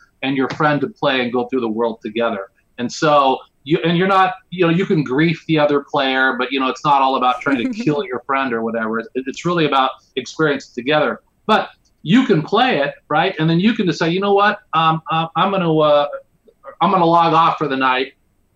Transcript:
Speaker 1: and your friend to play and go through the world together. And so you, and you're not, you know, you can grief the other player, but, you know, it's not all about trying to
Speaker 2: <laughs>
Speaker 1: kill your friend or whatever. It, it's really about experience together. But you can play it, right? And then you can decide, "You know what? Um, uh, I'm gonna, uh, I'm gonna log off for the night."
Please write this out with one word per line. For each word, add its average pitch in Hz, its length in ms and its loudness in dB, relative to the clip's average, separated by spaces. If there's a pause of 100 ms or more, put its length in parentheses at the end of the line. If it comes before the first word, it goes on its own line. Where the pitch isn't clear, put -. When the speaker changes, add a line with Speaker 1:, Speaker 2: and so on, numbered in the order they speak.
(240)
Speaker 1:
and 135 120 -4
your 131 140 0
friend 147 320 0
to 127 80 -2
play 131 320 -2
and 120 100 -4
go 120 160 -2
through 131 140 -4
the 117 80 -2
world 113 320 -4
together. 110 480 -4 (300)
And 120 120 -6
so 143 460 2 (260)
you, 151 220 0
and 170 120 0
you're 185 100 0
not, 190 260 2 (160)
you 175 160 4
know, 165 80 4
you 185 120 0
can 160 180 0
grief 151 440 0
the 160 120 2
other 147 220 2
player, 131 580 0
but, 127 120 -4
you 135 80 -2
know, 131 100 0
it's - 140 -6
not 139 180 4
all 135 160 2
about 123 240 0
trying 139 220 0
to 131 60 -4
Speaker 2:
<laughs> 110 140 -8
Speaker 1:
kill 147 200 0
your 127 180 -8
friend 135 320 -4
or 113 80 -4
whatever. 113 380 -4
It, 110 160 -8
it's 131 300 -8
really 170 200 0
about 135 260 0 (260)
experience 139 500 -4
together. 123 540 -2 (240)
But - 240 0 (320)
you 233 240 2
can 165 160 2
play 220 380 0
it, 151 160 -4 (140)
right? 170 300 0
And 160 100 0
then 165 100 2
you 220 140 2
can 214 120 -2
decide, 165 280 -2
"You 190 80 -2
know 202 120 0
what? 202 260 2 (140)
Um, 160 280 0 (100)
uh, 160 240 -2
I'm 190 160 0
gonna, 170 260 0
uh, 147 300 4 (720)
I'm 180 100 2
gonna 180 140 2
log 165 280 4
off 165 240 2
for 151 100 -2
the 135 80 -4
night." 131 380 -2 (420)